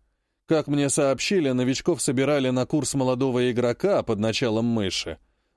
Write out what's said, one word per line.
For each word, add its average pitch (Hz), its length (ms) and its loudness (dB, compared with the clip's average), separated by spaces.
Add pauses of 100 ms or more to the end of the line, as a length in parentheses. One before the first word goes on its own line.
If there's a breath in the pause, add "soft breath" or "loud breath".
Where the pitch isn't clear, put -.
(460)
Как 160 200 0
мне 143 240 0
сообщили, 143 600 0
новичков 127 520 0
собирали 135 480 0
на 127 160 0
курс 147 280 -2
молодого 127 560 0
игрока 120 520 0
под 110 160 -2
началом 110 480 0
мыши. 101 520 -2 (380)